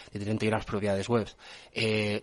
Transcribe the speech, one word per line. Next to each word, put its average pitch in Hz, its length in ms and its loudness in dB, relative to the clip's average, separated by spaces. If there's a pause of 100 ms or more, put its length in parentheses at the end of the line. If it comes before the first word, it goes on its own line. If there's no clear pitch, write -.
(120)
de 101 80 -6
treinta 107 240 0
y 110 40 4
una 107 120 4
propiedades 98 480 0
webs. 113 280 0 (360)
Eh, 107 500 0